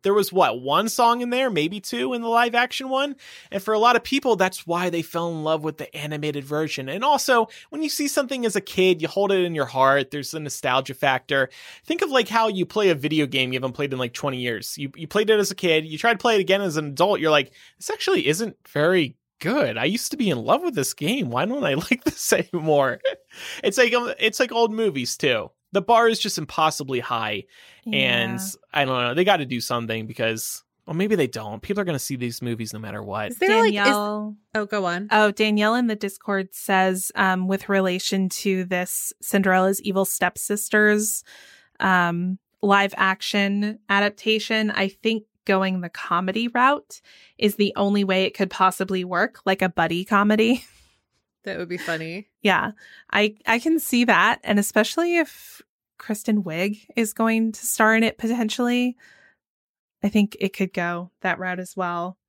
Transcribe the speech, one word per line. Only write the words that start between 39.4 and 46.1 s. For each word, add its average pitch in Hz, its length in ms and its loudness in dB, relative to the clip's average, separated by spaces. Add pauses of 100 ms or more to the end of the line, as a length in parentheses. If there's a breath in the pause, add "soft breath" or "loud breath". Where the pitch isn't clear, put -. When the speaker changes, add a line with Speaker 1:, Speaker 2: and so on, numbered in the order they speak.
Speaker 2:
Evil 196 220 0
Stepsisters, 208 1200 0 (560 loud breath)
um, 180 580 0 (240)
live 196 360 2
action 202 840 0 (100)
adaptation, 214 840 0
I 196 180 0
think 220 340 -2 (220)
going 190 360 2
the 170 80 -8
comedy 185 600 -2